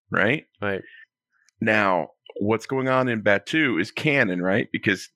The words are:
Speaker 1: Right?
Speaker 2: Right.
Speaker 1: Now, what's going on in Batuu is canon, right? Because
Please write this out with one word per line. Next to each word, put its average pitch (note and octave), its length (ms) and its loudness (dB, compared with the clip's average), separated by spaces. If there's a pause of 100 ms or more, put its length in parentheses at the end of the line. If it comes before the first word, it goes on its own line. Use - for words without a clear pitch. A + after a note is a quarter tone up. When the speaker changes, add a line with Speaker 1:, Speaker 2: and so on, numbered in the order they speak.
Speaker 1:
Right? F#2+ 360 0 (160)
Speaker 2:
Right. G2 200 -4 (800)
Speaker 1:
Now, G#2 480 2 (300)
what's G#2+ 260 -2
going C3 220 -4
on C3 220 2
in A2+ 120 -2
Batuu G#2 580 0
is G2 120 -4
canon, A#2+ 500 0
right? F#2+ 300 0
Because - 440 -2